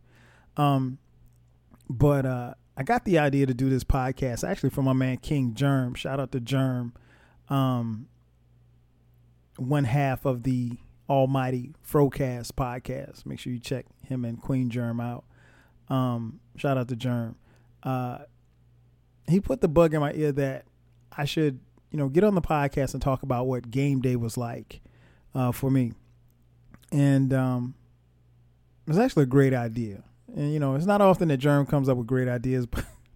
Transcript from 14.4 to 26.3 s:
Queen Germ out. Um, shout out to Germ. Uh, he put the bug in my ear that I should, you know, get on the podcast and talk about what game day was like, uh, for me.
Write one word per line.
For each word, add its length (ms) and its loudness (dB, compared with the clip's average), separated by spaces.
Queen 280 0
Germ 300 -4
out. 240 -8
Um, 500 -2
shout 220 -2
out 100 -2
to 80 -6
Germ. 400 -4
Uh, 360 -6
he 120 4
put 220 -2
the 60 4
bug 260 4
in 60 0
my 140 -2
ear 180 0
that 340 -4
I 100 -4
should, 340 0
you 60 -6
know, 100 0
get 160 4
on 120 4
the 60 4
podcast 520 0
and 80 -6
talk 220 0
about 220 -2
what 240 -4
game 300 0
day 160 0
was 220 -4
like, 440 -8
uh, 160 0
for 180 -2
me. 240 2